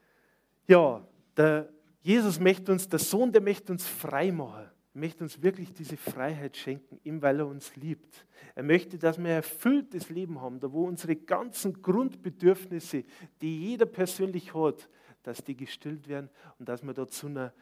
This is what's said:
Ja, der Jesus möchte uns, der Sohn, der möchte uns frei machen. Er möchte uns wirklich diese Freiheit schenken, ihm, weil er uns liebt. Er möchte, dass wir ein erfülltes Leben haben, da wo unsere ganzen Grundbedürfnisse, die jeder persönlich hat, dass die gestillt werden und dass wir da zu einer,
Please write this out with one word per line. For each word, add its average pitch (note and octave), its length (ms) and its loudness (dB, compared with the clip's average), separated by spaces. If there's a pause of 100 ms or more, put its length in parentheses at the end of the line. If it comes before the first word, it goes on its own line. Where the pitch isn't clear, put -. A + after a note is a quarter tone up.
(680)
Ja, C#3+ 400 8 (300)
der D3+ 320 4 (380)
Jesus G3+ 320 4
möchte F#3+ 320 4
uns, F#3 160 0
der D#3 120 0
Sohn, A3+ 340 2
der G#3+ 80 8
möchte G3 280 -2
uns F3+ 160 -6
frei D#3+ 460 -2
machen. A2+ 320 -6 (320)
Er C#3 40 -12
möchte D#3+ 260 -8
uns C#3 160 -14
wirklich F#3+ 320 0
diese D3+ 240 -12
Freiheit C#3+ 580 -8
schenken, - 480 -10
ihm, D#3 180 -8
weil C#3+ 180 4
er D3 80 -2
uns C#3 280 -14
liebt. - 500 -10 (300)
Er B2+ 80 -6
möchte, F3+ 340 2
dass E3 200 2
wir E3+ 80 -6
ein E3 180 0
erfülltes B3+ 680 0
Leben E3 300 -8
haben, B2+ 220 -10
da C3+ 100 -4
wo E3 140 0
unsere E3+ 320 -4
ganzen F#3+ 640 -4
Grundbedürfnisse, F#3 1200 0 (380)
die D#3+ 180 -4
jeder A3+ 280 2
persönlich F#3 680 -4
hat, D#3 340 0 (340)
dass - 220 -12
die C3+ 140 -10
gestillt C#3+ 500 -12
werden C#3 220 -10 (280)
und A#2+ 120 -12
dass B2 120 -6
wir C3+ 120 -8
da C3 160 -6
zu - 180 -12
einer, C3 240 -8 (100)